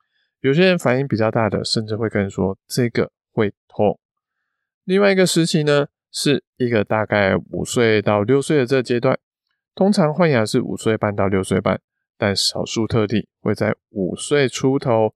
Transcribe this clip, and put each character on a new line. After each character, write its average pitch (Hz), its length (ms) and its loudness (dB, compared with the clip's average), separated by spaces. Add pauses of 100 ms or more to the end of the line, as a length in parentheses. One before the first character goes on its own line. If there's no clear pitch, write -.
(400)
有 131 100 2
些 160 140 4
人 185 140 2
反 127 200 0
应 139 80 -2
比 113 120 -2
较 110 120 2
大 110 200 0
的， - 120 -2
甚 113 240 -4
至 107 100 -6
会 110 120 -4
跟 104 140 -2
人 98 80 -6
说 95 260 -2 (100)
：“这 120 220 -2
个 - 220 -4 (200)
会 104 220 -2 (160)
痛。” - 320 -2 (840)
另 190 140 0
外 202 140 4
一 - 20 -2
个 185 120 4
时 165 180 2
期 165 200 0
呢， 143 240 2 (220)
是 - 340 -2 (120)
一 120 140 -2
个 110 120 2
大 107 220 -2
概 98 320 2 (140)
五 87 120 -6
岁 110 380 2
到 104 220 0
六 131 180 2
岁 151 160 0
的 131 80 2
这 127 120 0
个 131 60 2
阶 120 160 -2
段， 131 200 0 (560)
通 190 180 2
常 156 220 2
换 170 160 2
牙 113 160 2
是 123 160 0
五 - 140 -8
岁 110 200 -2
半 104 180 -2
到 101 140 0
六 95 140 0
岁 98 180 0
半， 101 200 -2 (360)
但 101 180 0
少 - 300 -4
数 113 220 -4
特 107 180 0
例 101 240 -4 (120)
会 107 140 -2
在 107 220 -2 (140)
五 95 260 -4
岁 143 320 0
出 135 300 -2
头， 110 380 0